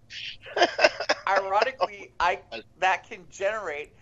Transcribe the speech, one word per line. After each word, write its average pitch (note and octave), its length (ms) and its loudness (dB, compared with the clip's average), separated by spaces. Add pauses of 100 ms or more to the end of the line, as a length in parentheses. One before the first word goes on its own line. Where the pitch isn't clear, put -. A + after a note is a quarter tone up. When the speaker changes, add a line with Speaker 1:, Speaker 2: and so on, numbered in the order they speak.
(560)
Speaker 1:
<laughs> - 120 6 (580)
Speaker 2:
Ironically, G3 920 0
I, F3+ 220 2 (120)
Speaker 1:
Oh A2+ 80 -8 (180)
Speaker 2:
that F3+ 300 0
can G3 220 -14
generate F#3 720 -4